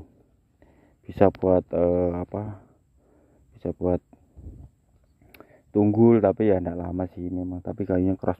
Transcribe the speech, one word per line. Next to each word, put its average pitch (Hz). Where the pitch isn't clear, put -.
Bisa -
buat, 90
eh, 87
apa? 101
Bisa 87
buat 90
tunggul, 104
tapi 104
ya 92
ndak 87
lama 90
sih 87
memang. 90
Tapi 95
kayunya 95
keras 92